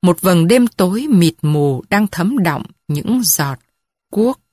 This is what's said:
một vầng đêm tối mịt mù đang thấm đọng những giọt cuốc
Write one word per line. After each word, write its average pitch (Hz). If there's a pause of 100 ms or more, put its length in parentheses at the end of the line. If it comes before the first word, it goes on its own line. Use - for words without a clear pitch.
một 180
vầng 170
đêm 240
tối 214
mịt 170
mù 147
đang 208
thấm 196
đọng 165 (260)
những 208
giọt 139 (520)
cuốc 233 (120)